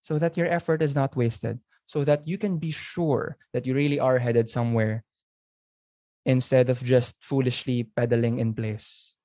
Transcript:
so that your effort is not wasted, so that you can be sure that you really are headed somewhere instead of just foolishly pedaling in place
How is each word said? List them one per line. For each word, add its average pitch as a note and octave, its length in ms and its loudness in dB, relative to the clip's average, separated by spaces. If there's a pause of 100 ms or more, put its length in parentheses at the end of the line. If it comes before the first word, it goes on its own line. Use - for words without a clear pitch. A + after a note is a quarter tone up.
so D#3 160 -2
that E3 180 0
your F3 100 0
effort E3 340 0
is C#3+ 140 0
not C3+ 220 0
wasted, A2+ 420 -2 (280)
so D3 180 -2
that D3 240 2
you F#3+ 100 -6
can F#3+ 200 -2
be D#3+ 120 -4
sure - 680 -2 (160)
that B2+ 140 -4
you C3 80 0
really C#3+ 240 2
are B2+ 200 4
headed A#2 300 2
somewhere A2+ 540 0 (1200)
instead B2+ 460 2
of B2 140 -2
just B2 360 2
foolishly B2+ 760 -2
pedaling A#2 420 0
in A2+ 160 0
place A2 600 -10 (100)